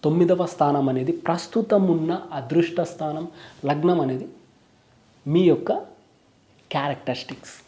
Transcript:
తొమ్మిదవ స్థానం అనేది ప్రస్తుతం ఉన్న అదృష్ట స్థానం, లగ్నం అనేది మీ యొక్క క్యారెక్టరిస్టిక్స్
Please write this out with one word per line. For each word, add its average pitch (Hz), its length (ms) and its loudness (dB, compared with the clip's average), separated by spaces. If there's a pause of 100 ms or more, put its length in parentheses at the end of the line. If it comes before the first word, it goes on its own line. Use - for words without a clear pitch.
తొమ్మిదవ 175 500 2
స్థానం 143 400 2
అనేది 131 200 -2 (120)
ప్రస్తుతం 202 560 0 (140)
ఉన్న 170 240 -2 (220)
అదృష్ట 165 380 0 (140)
స్థానం, 156 320 -6 (460)
లగ్నం 165 340 2
అనేది 131 220 -6 (1000)
మీ 170 240 4
యొక్క - 220 0 (1000)
క్యారెక్టరిస్టిక్స్ 135 920 -6